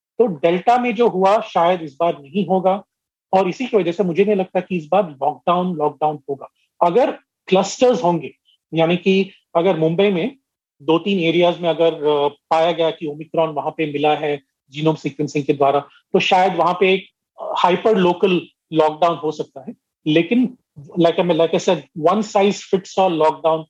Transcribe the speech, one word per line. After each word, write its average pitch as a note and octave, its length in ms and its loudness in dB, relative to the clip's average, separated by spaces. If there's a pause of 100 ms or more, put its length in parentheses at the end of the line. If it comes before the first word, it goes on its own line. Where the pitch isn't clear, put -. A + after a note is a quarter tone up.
(180)
तो A#3 80 4
डेल्टा F3+ 520 0
में B3 160 -2
जो A#3 140 2
हुआ, F#3+ 320 2
शायद F3 420 0
इस C#3+ 180 -14
बार E3+ 200 0
नहीं D3 260 -6
होगा F#3+ 380 0 (480)
और F#3+ 160 2
इसी B3 180 -6
की A#3 100 0
वजह F3 160 0
से G3+ 120 -2
मुझे F3 200 2
नहीं G#3 120 0
लगता F#3 240 -4
कि F3+ 160 -4
इस D3+ 100 -6
बार F3+ 240 0
लॉकडाउन, E3+ 680 -2
लॉकडाउन D3+ 420 -2 (120)
होगा। C3+ 160 -10 (400)
अगर A#3 240 2 (360)
क्लस्टर्स F#3+ 580 0
होंगे, E3 300 -2 (400)
यानी E3 220 2
कि F#3+ 340 0 (260)
अगर E3+ 220 2
मुंबई E3+ 320 2
में F#3+ 260 -4 (460)
दो D#3+ 160 2
तीन G3 220 -2
एरियाज E3 400 2
में F3 80 -2
अगर, D#3+ 260 0
अ, D3 340 0
पाया D#3+ 440 -2
गया D#3+ 180 0
कि E3 160 -8
ओमिक्रॉन D#3 420 -4
वहां D3 220 -6
पे D3+ 220 -6
मिला D3+ 220 0
है D3 280 -4 (280)
जीनोम D3+ 240 0
सीक्वेंसिंग D3 500 -6
के D3+ 80 0
द्वारा, C#3+ 280 2
तो - 400 -4
शायद F#3 340 2
वहां E3+ 260 0
पे F#3+ 140 2
एक F#3+ 120 -4 (520)
हाइपर F#3+ 400 2
लोकल F3+ 440 2 (300)
लॉकडाउन D#3 440 2
हो D3+ 160 -6
सकता - 360 -12
है। B2+ 60 -14 (320)
लेकिन E3+ 520 0 (220)
like E3 400 0
I, F3+ 40 0
like E3 260 0
I F3 80 0
said, F3 180 0 (240)
one F3 180 2
size G3+ 380 0
fits - 420 -6
all F#3+ 120 2
lockdown D#3 600 0